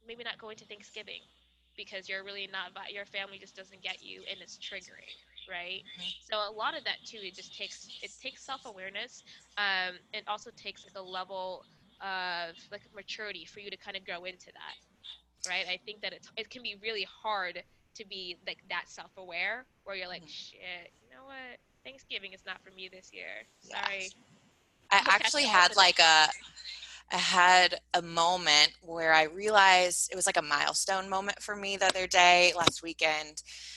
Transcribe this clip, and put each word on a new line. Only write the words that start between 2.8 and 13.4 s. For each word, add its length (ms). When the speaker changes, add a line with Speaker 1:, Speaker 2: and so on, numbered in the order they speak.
Speaker 1:
your 160
family 320
just 180
doesn't 260
get 200
you 280
and 120
it's 160
triggering, 560
right? 360
Speaker 2:
Mm-hmm. 200
Speaker 1:
So 200
a 140
lot 240
of 80
that 200
too, 180
it 120
just 200
takes, 380
it 180
takes 240
self-awareness. 760
Um, 420
it 160
also 220
takes, 340
like, 120
a 60
level 640
of, 560
like, 220
maturity 500